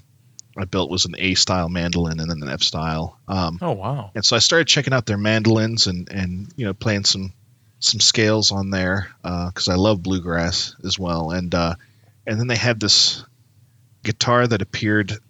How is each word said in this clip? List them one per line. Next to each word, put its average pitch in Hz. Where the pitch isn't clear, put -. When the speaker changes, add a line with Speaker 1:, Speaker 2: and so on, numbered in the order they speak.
Speaker 1:
I 95
built 90
was 90
an 85
A 92
style 90
mandolin 85
and 82
then 78
an 73
F 80
style. 80
Um, 90
Speaker 2:
Oh, 170
wow. 101
Speaker 1:
and 107
so 147
I -
started 165
checking 135
out 127
their 101
mandolins 110
and, 90
and, 95
you 123
know, 95
playing 101
some, 95
some -
scales 107
on 98
there, 95
uh, 87
'cause -
I 92
love 98
bluegrass 87
as 92
well. 85
And, 90
uh, 85
and 110
then 120
they 120
had 113
this -
guitar 120
that 110
appeared 107